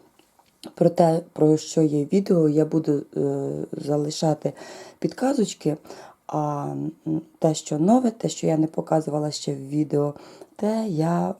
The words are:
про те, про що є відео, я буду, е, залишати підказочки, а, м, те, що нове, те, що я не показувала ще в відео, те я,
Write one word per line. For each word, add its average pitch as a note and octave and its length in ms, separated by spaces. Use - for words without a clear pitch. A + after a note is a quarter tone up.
про E3+ 140
те, E3+ 320
про D#3 240
що - 260
є D3 220
відео, F3+ 440
я D3+ 160
буду, D#3 380
е, C#3 340
залишати D3 800
підказочки, G3+ 800
а, D3 400
м, D#3+ 160
те, D#3+ 160
що - 240
нове, A3+ 320
те, E3 180
що - 180
я D#3+ 100
не D#3 100
показувала D#3 640
ще D3 240
в C3+ 140
відео, D3 460
те A3 320
я, F3 520